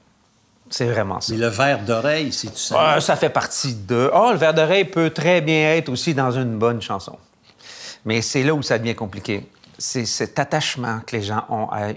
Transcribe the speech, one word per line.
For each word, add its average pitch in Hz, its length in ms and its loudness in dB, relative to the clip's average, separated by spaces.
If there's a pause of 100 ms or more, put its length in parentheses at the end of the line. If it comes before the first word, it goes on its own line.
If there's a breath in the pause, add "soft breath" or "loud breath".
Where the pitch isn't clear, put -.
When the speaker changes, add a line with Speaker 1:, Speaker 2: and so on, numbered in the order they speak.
(720)
Speaker 1:
C'est - 160 -2
vraiment 104 340 0
ça. - 140 -4
Speaker 2:
Mais 110 40 -2
le 117 100 2
verre 123 360 2
d'oreille, 127 480 0
c'est - 160 -6
tout - 80 -12
ça. 156 380 2
Speaker 1:
Ah, 151 60 4
ça 160 160 2
fait 151 140 2
partie - 440 -2
de, 117 400 2
oh, 220 180 6
le 185 60 2
verre 156 160 4
d'oreille 165 320 4
peut 165 240 2
très 170 320 2
bien 156 320 4
être 165 160 0
aussi 135 240 -2
dans 131 160 2
une 123 280 -2
bonne 117 220 2
chanson. - 380 -8 (880 loud breath)
Mais 113 160 0
c'est 131 200 -2
là 147 120 2
où 147 80 -2
ça 120 160 0
devient 117 160 -2
compliqué. 101 520 -6 (320)
C'est - 280 -4
cet - 320 -4
attachement 127 680 -2
que 120 100 -8
les 107 60 -2
gens 107 260 -4
ont 110 220 -4
à 104 260 -4